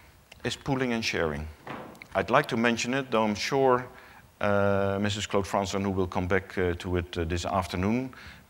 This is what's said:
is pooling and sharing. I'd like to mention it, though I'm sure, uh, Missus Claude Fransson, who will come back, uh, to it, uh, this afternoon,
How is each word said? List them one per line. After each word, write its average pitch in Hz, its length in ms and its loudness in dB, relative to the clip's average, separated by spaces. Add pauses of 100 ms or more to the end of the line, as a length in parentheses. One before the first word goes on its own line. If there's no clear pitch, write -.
(440)
is 120 120 -2
pooling 131 380 0
and 113 100 -2
sharing. 78 440 -2 (640)
I'd 98 160 0
like 147 200 6
to 127 80 0
mention 117 360 2
it, 135 160 -2
though 113 140 4
I'm 104 120 2
sure, 127 520 2 (520)
uh, 98 640 2
Missus 104 240 -2
Claude 101 200 0
Fransson, 98 360 -2
who 101 80 0
will 95 180 0
come 92 200 -2
back, 92 300 0
uh, 90 180 2
to 90 220 -2
it, 87 200 -4
uh, 87 60 0
this 85 220 -2
afternoon, 101 680 0 (360)